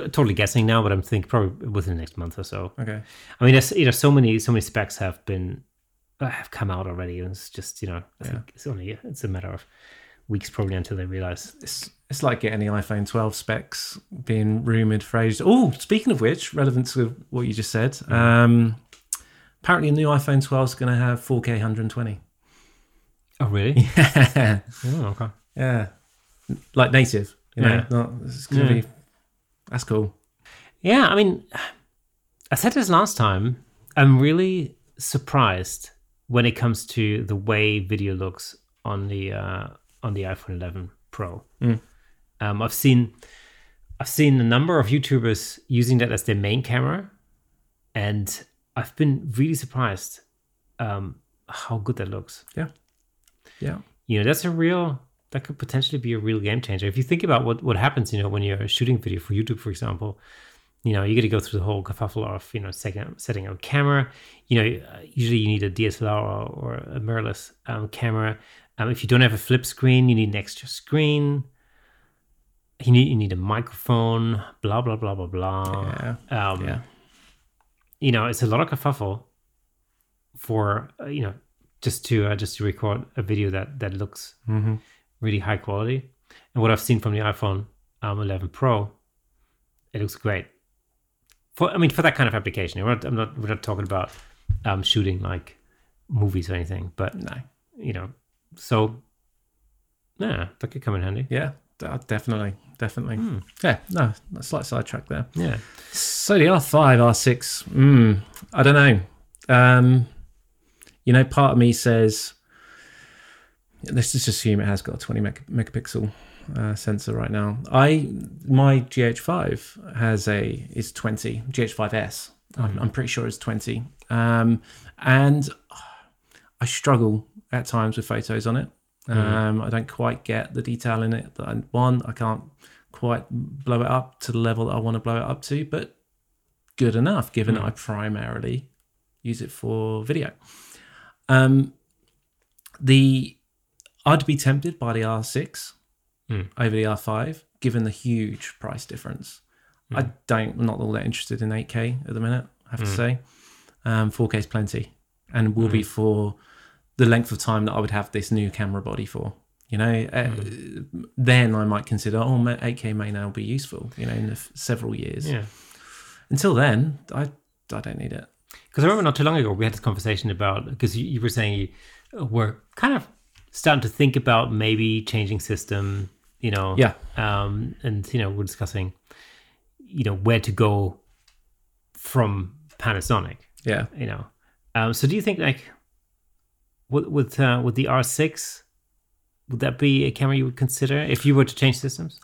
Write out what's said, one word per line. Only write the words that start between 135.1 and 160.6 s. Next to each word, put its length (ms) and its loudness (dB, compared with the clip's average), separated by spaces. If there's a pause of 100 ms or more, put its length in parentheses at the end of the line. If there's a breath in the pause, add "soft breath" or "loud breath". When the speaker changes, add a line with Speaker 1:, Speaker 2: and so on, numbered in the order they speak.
Speaker 2:
it 60 -2
up 200 -6
to, 220 -4
but 300 -8 (840)
good 180 4
enough, 360 0
given 240 2
that 80 -2
Speaker 1:
Mm. 40 -2
Speaker 2:
I 40 -2
primarily 960 -6 (540)
use 200 -6
it 100 -10
for 520 -4
video. 280 -4 (960 loud breath)
Um, 440 6 (1080)
the, 580 4 (680)
I'd 200 4
be 120 2
tempted 420 0
by 140 -2
the 100 0
R 200 -2
six 500 -8 (560)
Speaker 1:
Mm. 280 -6
Speaker 2:
over 180 0
the 100 0
R 120 -2
five, 460 -6 (160)
given 240 0
the 80 -2
huge 680 -4
price 260 -12
difference. 560 -14 (520)
I 100 -2
Speaker 1:
Mm. 100 -6 (140)
Speaker 2:
don't, 320 -2
I'm 60 0
not 140 -2
all 140 -4
that 120 -4
interested 380 -6
in 80 -2
eight 180 -6
K 280 -4 (100)
at 60 -12
the 60 -6
minute, 280 -2 (200)
I 40 -20
have 80 -6
to 60 -4
Speaker 1:
Mm. 100 -2
Speaker 2:
say. 240 0 (640 soft breath)
Um, 240 2
four 180 0
K 120 -2
is 80 -6
plenty, 460 -4 (380)
and 240 2
will 140 2
be 120 2
Speaker 1:
Mm. 40 -6
Speaker 2:
for 500 0 (640 soft breath)
the 80 6
length 260 4
of 60 -4
time 280 0
that 80 -2
I 60 -2
would 120 -2
have 200 -4
this 200 -6
new 180 0
camera 320 -6
body 240 -8
for. 280 -8 (360)
You 80 -4
know, 360 0
uh, 160 -2
Speaker 1:
Mm. 760 -10 (120)